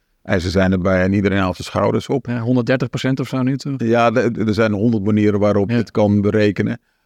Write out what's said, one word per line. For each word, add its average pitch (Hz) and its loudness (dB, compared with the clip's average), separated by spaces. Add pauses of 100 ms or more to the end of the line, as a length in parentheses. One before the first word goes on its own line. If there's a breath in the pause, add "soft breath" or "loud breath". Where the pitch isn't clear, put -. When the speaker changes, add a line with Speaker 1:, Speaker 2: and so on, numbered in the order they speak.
(220)
Speaker 1:
En 98 -2
ze 90 -4
zijn 92 2
erbij 92 0
en 92 2
iedereen 98 2
haalt 92 -2
zijn - -12
schouders 104 -2
op. - -4
Speaker 2:
Ja, 120 -6
honderddertig 123 0
procent 131 -4
of 131 -6
zo 131 -4
nu, 131 0
toch? 139 -8
Speaker 1:
Ja, 117 2
de-, 113 0
er 107 0
zijn 107 2
honderd 107 0
manieren 104 2
waarop 101 2
Speaker 2:
Ja. 113 -2
Speaker 1:
je 120 2
het 101 -6
kan 104 2
berekenen. 104 0 (260)